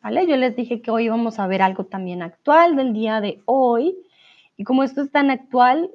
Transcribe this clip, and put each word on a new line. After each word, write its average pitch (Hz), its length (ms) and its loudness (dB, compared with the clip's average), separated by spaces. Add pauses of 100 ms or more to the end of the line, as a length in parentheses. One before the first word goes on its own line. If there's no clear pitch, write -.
¿vale? 277 260 -2
Yo 311 80 2
les 254 200 0
dije 240 260 -6
que 233 100 -6
hoy 226 140 0
íbamos 226 340 -4
a 196 80 -2
ver 190 140 0
algo 190 240 0
también 180 360 -10
actual 311 540 2
del 262 160 0
día 220 300 -2
de 208 240 -6
hoy. 262 500 2 (640)
Y 202 80 -10
como 262 180 2
esto 269 180 -4
es 277 100 -6
tan 285 180 2
actual 262 640 0